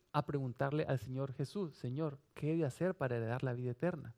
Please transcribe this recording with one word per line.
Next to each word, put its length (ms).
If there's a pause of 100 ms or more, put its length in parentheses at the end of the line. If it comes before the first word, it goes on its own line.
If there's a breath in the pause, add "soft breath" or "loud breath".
(120)
a 140
preguntarle 600
al 120
Señor 360
Jesús, 420
"Señor, 420 (160)
¿qué 200
he 40
de 80
hacer 300
para 220
heredar 260
la 100
vida 160
eterna?". 480